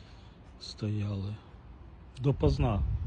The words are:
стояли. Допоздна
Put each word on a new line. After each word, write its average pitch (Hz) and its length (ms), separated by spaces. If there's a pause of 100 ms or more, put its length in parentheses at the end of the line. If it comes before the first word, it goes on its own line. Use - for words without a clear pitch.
(600)
стояли. 101 760 (840)
Допоздна 131 640 (260)